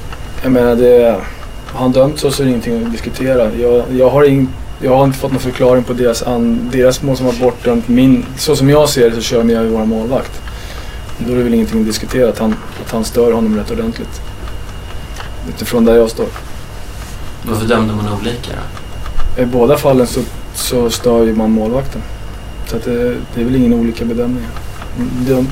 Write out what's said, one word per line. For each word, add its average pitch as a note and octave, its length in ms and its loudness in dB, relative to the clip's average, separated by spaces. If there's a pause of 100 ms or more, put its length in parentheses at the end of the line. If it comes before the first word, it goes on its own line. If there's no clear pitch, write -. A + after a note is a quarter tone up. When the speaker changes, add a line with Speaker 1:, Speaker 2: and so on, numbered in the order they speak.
(440)
Speaker 1:
Jag C3 80 0
menar, A#2+ 240 4
det, A#2+ 440 6 (480)
har - 120 -10
han B2+ 120 2
dömt C3+ 280 2
så, C#3+ 120 0
så C#3 100 -2
är C#3 40 2
det C3 40 4
ingenting A#2 360 -2
att A#2 60 -4
diskutera. A#2+ 600 0
Jag, A#2+ 380 2
jag B2+ 180 4
har C#3 140 6
ing-, C#3 240 4 (340)
jag C3 160 4
har C#3 60 6
inte C3+ 160 2
fått C3 120 -2
någon B2+ 100 0
förklaring B2+ 420 4
på B2 100 -4
deras B2 300 0
an-, A#2 500 0
deras B2+ 280 4
mål C3+ 160 0
som B2+ 80 -2
var B2 80 2
bortdömt. A#2+ 540 0
Min, B2+ 380 4 (120)
så - 180 0
som C3+ 140 4
jag D3 200 6
ser B2 200 4
det A2+ 60 0
så A#2 60 -4
kör A#2 280 0
jag A2+ 140 2
våra A2+ 220 0
målvakt. A2+ 560 -2 (760)
Då A#2 160 -4
är B2 40 0
det B2 60 2
väl A#2 100 0
ingenting A2 260 0
att G#2+ 80 2
diskutera A2 420 0
att G#2 100 -4
han, A2 160 0 (300)
att - 60 -8
han A2+ 120 -2
stör A#2+ 280 2
honom A2 260 0
rätt G2+ 140 -4
ordentligt. A2+ 500 -6 (1300)
Utifrån - 360 -2
där A#2 100 4
jag A2+ 140 4
står. A2 180 -4 (1160)
Speaker 2:
Varför A2 240 -4
dömde A2 260 0
man G#2 280 -2
olika A#2+ 300 -6 (840)
då? B2+ 60 0
Speaker 1:
I B2+ 40 4
båda B2 320 4
fallen C3+ 300 4
så, - 120 -4 (340)
så A#2+ 360 0
stör A#2 340 2
ju A2+ 100 2
man A2 180 2
målvakten. A2+ 500 0 (680)
Så - 80 -6
att A#2 100 -4
det, B2 300 0 (200)
det A#2+ 60 -2
är A#2 40 0
väl B2+ 100 0
ingen A#2+ 180 4
olika A#2 320 0
bedömningar. A#2 440 -2 (800)
De, C3 240 2